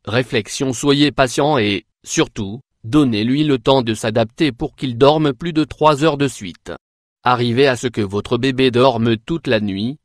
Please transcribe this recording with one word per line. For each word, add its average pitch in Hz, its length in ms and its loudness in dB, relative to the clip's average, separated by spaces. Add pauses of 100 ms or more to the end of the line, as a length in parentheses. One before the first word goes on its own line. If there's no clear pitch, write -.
Réflexion, 127 680 -4
soyez 143 380 2
patient 143 480 0
et, 104 280 -2 (200)
surtout, 117 540 -4 (240)
donnez-lui 123 580 2
le 143 160 0
temps 135 240 2
de 113 100 -2
s'adapter 117 600 -2
pour 139 240 -8
qu'il 123 200 -6
dorme 143 360 4
plus 165 200 -8
de 151 120 0
trois 147 400 0
heures 147 140 2
de 139 100 0
suite. 90 440 -14 (520)
Arrivez 123 420 2
à 131 80 2
ce 127 140 -4
que 120 120 -6
votre 104 380 -2
bébé 131 320 0
dorme 117 460 2
toute 156 320 -8
la 117 100 2
nuit, 104 460 -6